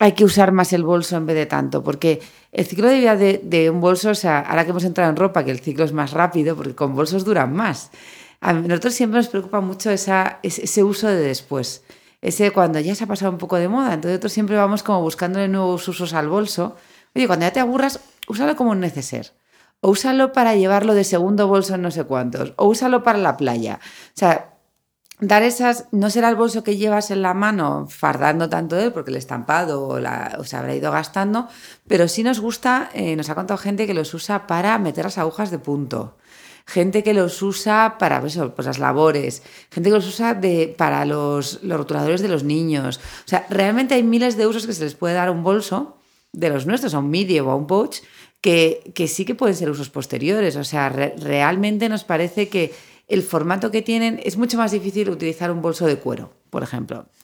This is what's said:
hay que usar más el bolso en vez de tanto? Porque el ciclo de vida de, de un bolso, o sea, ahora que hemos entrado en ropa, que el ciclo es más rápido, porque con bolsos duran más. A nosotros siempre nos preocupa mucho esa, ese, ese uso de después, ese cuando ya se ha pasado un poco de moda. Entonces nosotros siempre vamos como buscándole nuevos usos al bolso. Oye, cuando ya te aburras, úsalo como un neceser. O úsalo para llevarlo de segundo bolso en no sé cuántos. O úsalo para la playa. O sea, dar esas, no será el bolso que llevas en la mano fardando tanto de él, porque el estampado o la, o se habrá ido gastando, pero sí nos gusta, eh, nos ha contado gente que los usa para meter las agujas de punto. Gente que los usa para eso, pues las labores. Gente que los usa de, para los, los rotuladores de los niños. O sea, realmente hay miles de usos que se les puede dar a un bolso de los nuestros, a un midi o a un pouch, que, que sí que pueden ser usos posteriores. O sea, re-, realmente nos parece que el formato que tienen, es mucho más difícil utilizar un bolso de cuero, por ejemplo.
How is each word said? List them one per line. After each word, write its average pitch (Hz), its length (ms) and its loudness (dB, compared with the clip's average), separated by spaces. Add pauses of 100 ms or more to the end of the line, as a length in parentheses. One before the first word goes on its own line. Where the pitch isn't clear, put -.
hay 208 120 8
que 208 120 4
usar 196 260 6
más 185 220 2
el 170 100 2
bolso 170 340 0
en 160 100 -2
vez 160 100 0
de 151 100 0
tanto? 139 380 -2
Porque 151 360 0 (300)
el - 160 -2
ciclo 202 220 2
de 269 100 6
vida 226 160 6
de, 196 300 4
de 165 260 4
un 170 100 0
bolso, 185 300 2
o 208 60 2
sea, 156 240 2
ahora 160 240 0
que 170 60 -4
hemos 175 120 -2
entrado 175 280 2
en 151 60 0
ropa, 180 280 2
que 131 80 -2
el 123 80 -6
ciclo 151 240 -2
es 147 80 -2
más 147 180 -2
rápido, 165 460 0
porque 139 180 -6
con 135 220 -2
bolsos 170 280 0
duran 151 300 0
más. 190 380 -4 (480)
A 175 120 0
nosotros 170 420 0
siempre 233 240 2
nos 240 100 2
preocupa 196 320 -4
mucho 190 320 -2
esa, 190 500 0
ese, - 220 -6
ese 196 180 2
uso 202 240 2
de 202 100 2
después, 135 680 -4 (360)
ese 202 300 2
cuando 170 300 4
ya 185 160 -2
se 226 80 -4
ha - 20 -8
pasado 196 240 -2
un 180 80 -4
poco 180 200 -4
de 175 100 0
moda. 247 260 0
Entonces 160 200 -4
nosotros 185 180 -4
siempre 214 240 0
vamos 202 260 2
como 190 200 0
buscándole 180 440 -2
nuevos 185 400 0
usos 175 280 -6
al 151 140 0
bolso. 196 460 -2 (400)
Oye, 254 140 2
cuando 170 180 2
ya 185 60 0
te 262 80 0
aburras, 262 400 0 (260)
úsalo 277 300 -2
como 240 160 2
un 190 80 0
neceser. 139 520 -6 (480)
O 190 100 4
úsalo 262 420 2
para 240 220 4
llevarlo 202 400 4
de 202 100 4
segundo 196 420 2
bolso 190 280 2
en 180 80 -4
no 175 80 -2
sé 156 140 -4
cuántos. 127 520 -4
O 202 120 4
úsalo 247 340 2
para 226 160 4
la 165 180 2
playa. 117 460 -2
O - 360 -20
sea, 170 360 2 (640)
dar 208 220 4
esas, 240 500 0
no 202 160 2
será 233 220 2
el 226 60 0
bolso 226 280 0
que 202 140 0
llevas 208 320 0
en 196 100 0
la 185 140 0
mano 170 540 0
fardando 151 600 0
tanto 165 280 -2
de 202 80 0
él, 240 80 -2
porque 135 180 -8
el 135 80 -6
estampado 139 680 -4
o 131 140 -4
la, 123 380 -6
o 147 60 -10
se 131 120 -12
habrá 131 180 -6
ido 143 160 -4
gastando, 196 580 -4 (380)
pero 175 220 4
sí 220 140 -2
nos 233 180 0
gusta, 247 540 -2
eh, 170 200 -2
nos 151 140 -6
ha 156 60 -4
contado 185 240 -4
gente 202 280 -4
que 202 60 -2
los 160 220 -2
usa 196 320 -6
para 196 320 0
meter 165 260 -2
las 190 140 -8
agujas 180 320 -4
de 170 80 -6
punto. 135 580 -6 (500)
Gente 185 360 0
que 214 100 2
los 180 300 0
usa 214 560 2
para 139 280 0
eso, 151 280 -6
pues 131 120 -8
las 135 120 -6
labores. 139 640 2 (280)
Gente 175 200 0
que 214 60 6
los 180 120 0
usa 233 240 -2
de, 175 460 0
para 147 260 2
los, 147 580 -4
los 175 140 -4
rotuladores 147 460 -2
de 208 60 -2
los 160 140 -2
niños. 147 580 -2 (260)
O - 20 -20
sea, - 220 0
realmente 214 460 2
hay 247 60 4
miles 233 360 2
de 214 80 2
usos 226 200 -2
que 233 60 -6
se 165 120 -6
les 147 100 -6
puede 175 180 -4
dar 180 160 0
a 180 40 0
un 170 100 -4
bolso 208 560 -2 (340)
de 165 160 -2
los 139 160 -2
nuestros, 226 300 -2
a 143 60 0
un 143 100 -2
midi 185 280 0
o 131 120 0
a 135 40 2
un 143 120 -2
pouch, 208 320 0 (420)
que, 165 540 2
que 165 140 -2
sí 190 160 -6
que 233 100 -4
pueden 214 220 0
ser 165 140 -4
usos 143 200 -6
posteriores. 147 680 -2
O 143 80 -6
sea, 139 240 -2
re-, 139 300 -4
realmente 185 720 0
nos 214 140 -4
parece 175 440 -2
que 185 260 -2 (340)
el 190 140 2
formato 185 480 -2
que 220 120 -2
tienen, 226 420 0
es 180 140 -4
mucho 233 180 0
más 220 160 0
difícil 196 380 -2
utilizar 165 400 -4
un 170 120 -4
bolso 170 240 0
de 143 120 2
cuero, 113 340 -8 (180)
por - 120 -6
ejemplo. 120 440 -8 (180)